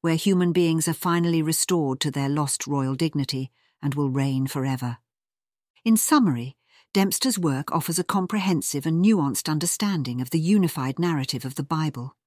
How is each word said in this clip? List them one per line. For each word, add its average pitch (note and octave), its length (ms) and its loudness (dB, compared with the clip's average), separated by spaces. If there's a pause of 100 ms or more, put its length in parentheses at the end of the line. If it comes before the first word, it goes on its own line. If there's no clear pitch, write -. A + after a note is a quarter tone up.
where E3 120 2
human F3+ 380 2
beings E3 360 2
are E3 60 -2
finally E3+ 480 0
restored D#3 600 0
to D3 100 -2
their C#3 180 -2
lost C#3+ 380 -2
royal C3+ 260 0
dignity C3+ 560 -2 (320)
and C#3 140 -2
will C#3+ 160 0
reign C3+ 340 0
forever. C3 540 -4 (840)
In A3+ 140 4
summary, C#3 580 2 (380)
Dempster's G3 460 0
work D3 320 -2
offers D#3+ 260 -2
a F3+ 60 -2
comprehensive F#3 840 -2
and E3 180 2
nuanced E3 460 2
understanding D#3 720 -2
of B2+ 80 -4
the E3 100 0
unified D#3+ 600 2
narrative D3 460 -2
of C3 100 -6
the D3+ 80 -6
Bible. D3 520 -4 (120)